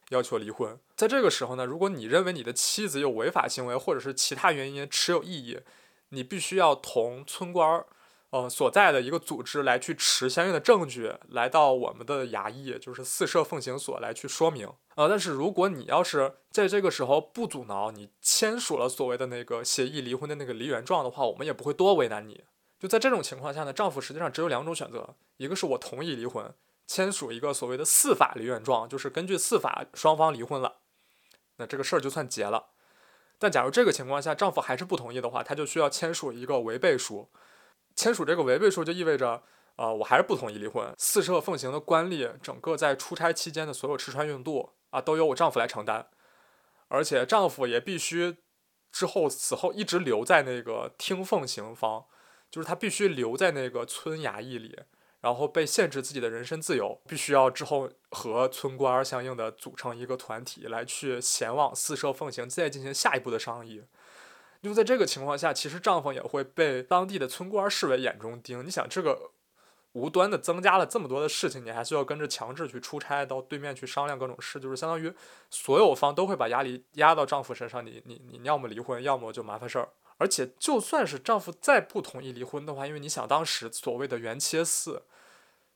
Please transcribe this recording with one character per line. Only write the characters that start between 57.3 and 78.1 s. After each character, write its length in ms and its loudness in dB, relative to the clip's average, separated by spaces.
要 160 10
之 160 -4
后 240 0
和 360 0
村 300 -4
官 160 4
儿 100 4
相 220 -4
应 100 -8
的 160 -4
组 240 -16
成 220 -8
一 80 -8
个 100 -2
团 300 -10
体 220 -12
来 180 -4
去 340 -4
前 340 -2
往 220 2
四 200 -4
舍 180 -2
奉 180 -8
行 160 -8
再 220 -2
进 120 -8
行 120 -8
下 220 4
一 40 0
步 120 -6
的 80 -2
商 280 -8
议。 160 -18
就 100 -6
在 100 6
这 140 4
个 80 6
情 180 -4
况 140 -2
下， 160 0
其 160 -4
实 100 -10
丈 220 4
夫 100 -2
也 100 -6
会 220 -2
被 400 2
当 240 4
地 100 -6
的 100 -2
村 220 -10
官 160 0
儿 40 2
视 180 0
为 100 4
眼 220 0
中 220 -10
钉。 240 -12
你 60 -10
想， 180 -2
这 120 -4
个 300 0
无 160 -4
端 200 4
的 80 0
增 240 -2
加 160 6
了 80 6
这 140 -4
么 80 -4
多 140 -2
的 80 0
事 200 -2
情， 140 -8
你 80 -10
还 120 -6
需 120 -4
要 80 2
跟 160 -6
着 80 -4
强 260 -8
制 140 -8
去 120 -12
出 200 -10
差 260 -2
到 160 -6
对 160 -10
面 160 -8
去 140 -12
商 200 -2
量 100 -6
各 100 -6
种 140 -10
事， 180 -10
就 100 -10
是 60 -6
相 140 -4
当 100 -2
于 140 -6
所 280 2
有 180 8
方 180 2
都 140 2
会 80 -2
把 140 -2
压 140 0
力 200 -6
压 220 8
到 100 2
丈 160 -2
夫 120 -10
身 160 -10
上， 160 -10
你， 200 -18
你， 240 -18